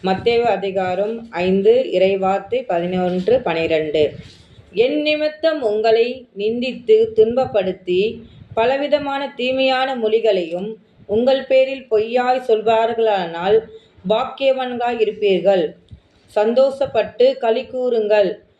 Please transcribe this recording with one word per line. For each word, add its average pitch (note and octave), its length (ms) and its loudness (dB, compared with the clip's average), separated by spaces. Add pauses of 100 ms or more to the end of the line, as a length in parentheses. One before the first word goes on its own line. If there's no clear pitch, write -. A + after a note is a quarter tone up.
மத்தேயு A#3 380 0
அதிகாரம் G3 880 -2
ஐந்து, G3 600 2
இறைவார்த்தை F#3+ 720 0
பதினொன்று, F3+ 760 -2
பனிரெண்டு. D#3+ 720 0 (600)
"என் C4+ 300 0
நிமித்தம் D4+ 600 -2
உங்களை A3+ 640 0 (120)
நிந்தித்து A3+ 680 0 (100)
துன்பப்படுத்தி A3 1040 0 (340)
பலவிதமான C#4 840 -2
தீமையான C4 580 0
மொழிகளையும் G#3+ 800 0 (320)
உங்கள் B3+ 380 0
பேரில் C4 460 0
பொய்யாய் B3 580 0
சொல்வார்களானால் G#3+ 1080 0 (500)
பாக்கியவான்களாய் B3 920 -2
இருப்பீர்கள். G3 720 0 (640)
சந்தோஷப்பட்டு B3+ 1000 2
களி B3 280 -2
கூறுங்கள் G#3+ 800 0 (180)